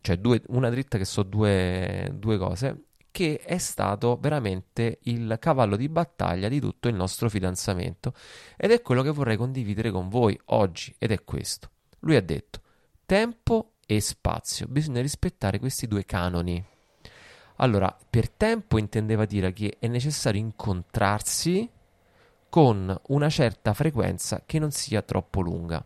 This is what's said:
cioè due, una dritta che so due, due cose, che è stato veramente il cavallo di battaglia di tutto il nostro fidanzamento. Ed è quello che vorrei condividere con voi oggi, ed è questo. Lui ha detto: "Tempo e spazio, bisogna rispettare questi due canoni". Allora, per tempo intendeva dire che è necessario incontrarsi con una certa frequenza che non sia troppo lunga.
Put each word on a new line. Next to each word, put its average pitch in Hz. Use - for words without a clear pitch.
cioè 87
due, 113
una 120
dritta 123
che 95
so -
due, 95
due 104
cose, 92
che 156
è 180
stato 104
veramente 117
il 113
cavallo 123
di 127
battaglia 95
di 143
tutto 107
il 117
nostro 92
fidanzamento. 90
Ed 208
è 240
quello -
che 151
vorrei 127
condividere 113
con 92
voi 110
oggi, -
ed 110
è 98
questo. -
Lui -
ha 110
detto: 82
"Tempo 226
e 107
spazio, -
bisogna 131
rispettare 123
questi 127
due 101
canoni". 87
Allora, 101
per 113
tempo 214
intendeva 107
dire 92
che 104
è 120
necessario 120
incontrarsi 110
con 101
una 143
certa 110
frequenza 107
che 160
non 151
sia -
troppo -
lunga. 85